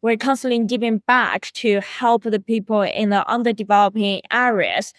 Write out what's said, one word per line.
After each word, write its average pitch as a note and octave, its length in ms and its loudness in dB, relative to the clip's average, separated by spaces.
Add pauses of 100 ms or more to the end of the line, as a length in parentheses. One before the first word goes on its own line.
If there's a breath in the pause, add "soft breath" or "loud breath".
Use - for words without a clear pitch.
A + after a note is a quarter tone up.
We're A3+ 140 0
constantly B3 480 0
giving A3 340 0
back A3+ 540 0
to G3+ 280 0
help A#3 420 0
the G#3+ 180 -2
people G#3+ 420 -2
in G3+ 280 -2
the G3+ 180 0
underdeveloping G#3 1000 0
areas. G3+ 680 0